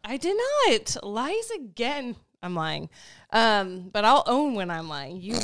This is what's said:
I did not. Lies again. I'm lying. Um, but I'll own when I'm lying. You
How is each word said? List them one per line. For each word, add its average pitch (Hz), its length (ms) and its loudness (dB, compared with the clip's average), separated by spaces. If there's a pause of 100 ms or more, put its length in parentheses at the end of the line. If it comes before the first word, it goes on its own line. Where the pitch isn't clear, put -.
I 233 140 -6
did 370 180 0 (320)
not. 226 360 2
Lies 277 480 -4
again. 254 640 -6 (280)
I'm 180 120 -6
lying. 160 340 -4 (420)
Um, 196 600 2
but 208 140 0
I'll 262 220 6
own 277 260 2
when 185 180 -4
I'm 165 180 -6
lying. 151 320 -10
You 214 220 -6